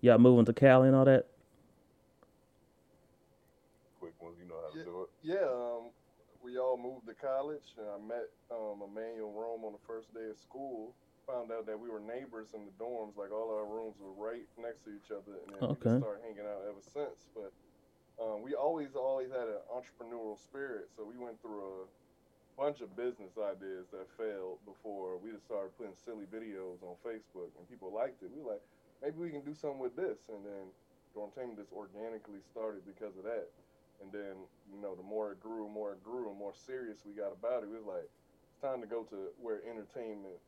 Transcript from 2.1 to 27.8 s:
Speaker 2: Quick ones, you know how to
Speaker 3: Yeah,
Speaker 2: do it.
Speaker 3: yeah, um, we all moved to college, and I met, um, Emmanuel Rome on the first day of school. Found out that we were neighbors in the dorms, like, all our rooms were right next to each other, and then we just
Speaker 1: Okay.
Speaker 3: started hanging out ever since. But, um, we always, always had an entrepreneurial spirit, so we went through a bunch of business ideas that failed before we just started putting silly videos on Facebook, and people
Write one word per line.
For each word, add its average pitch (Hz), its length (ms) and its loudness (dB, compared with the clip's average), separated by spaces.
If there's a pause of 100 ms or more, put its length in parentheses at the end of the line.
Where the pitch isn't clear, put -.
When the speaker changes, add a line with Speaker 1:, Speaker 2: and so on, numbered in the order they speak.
Speaker 2:
Quick 82 200 -12
ones, 85 200 -14
you 90 80 -18
know 82 140 -8
how 78 80 -6
to - 80 -10
Speaker 3:
Yeah, 165 60 -10
Speaker 2:
do 90 180 -6
it. - 60 -8 (140)
Speaker 3:
yeah, 170 260 2
um, 120 420 -2 (520)
we 123 160 -6
all 127 180 4
moved 123 300 -8
to 110 80 -12
college, 143 640 -4
and 107 100 -8
I 101 100 -8
met, 113 300 -6 (220)
um, 107 320 -6
Emmanuel 107 500 -8
Rome 113 320 -6
on 107 80 -6
the 107 140 -16
first 113 280 -10
day 113 160 -8
of 107 60 -10
school. 123 580 -10 (320)
Found 123 260 -4
out 113 120 -4
that 107 160 -6
we 120 80 -10
were 110 160 -6
neighbors 113 480 -8
in 104 140 -12
the 98 100 -18
dorms, 110 400 -6
like, 101 160 -6
all 113 240 -2
our 107 80 0
rooms 110 340 -6
were 98 140 -14
right 107 320 -6 (160)
next 117 240 -8
to 110 80 -14
each 104 180 -14
other, 101 300 -10
and - 160 -14
then - 120 -6
we - 40 -
just 147 140 -4
Speaker 1:
Okay. 117 120 6
Speaker 3:
started 107 240 -2
hanging 104 220 -10
out 101 240 -6
ever 98 140 -12
since. - 520 -8
But, 101 160 -10 (680)
um, 110 220 -4
we 135 120 -6
always, 147 400 0
always 131 360 0
had 123 180 -2
an 104 140 -4 (100)
entrepreneurial 117 640 -8
spirit, 127 580 -8
so 110 80 -12
we 110 140 -12
went 120 240 -10
through 104 240 -8
a - 960 -14
bunch 143 220 0
of 98 120 -14
business 110 440 -6
ideas 95 500 -6
that 95 180 -12 (140)
failed 95 460 -6
before 98 500 -8
we 101 160 -10
just 104 140 -16
started 98 320 -6
putting 101 180 -12
silly 107 300 -10
videos 95 560 -10
on 90 200 -12
Facebook, 104 540 -10
and 90 140 -20
people 95 200 -12